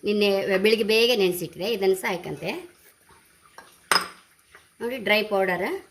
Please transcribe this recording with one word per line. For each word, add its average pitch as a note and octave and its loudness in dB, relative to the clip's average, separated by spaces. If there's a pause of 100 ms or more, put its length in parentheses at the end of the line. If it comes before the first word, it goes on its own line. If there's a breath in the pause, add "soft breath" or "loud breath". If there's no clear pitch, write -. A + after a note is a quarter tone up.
ನಿನ್ನೆ G3 2
ಬೆಳಿಗ್ಗೆ G#3+ 2
ಬೇಗ A3+ 4
ನೆನೆಸಿಟ್ಟಿದೆ. F3+ -2
ಇದನ್ನು F#3+ 2
ಸಹ C#4 -6
ಹಾಕಂತೆ. E3 -6 (2250)
ನೋಡಿ, A#3+ -6
ಡ್ರೈ G#3 2
ಪೌಡರ್ F#3+ 0 (260)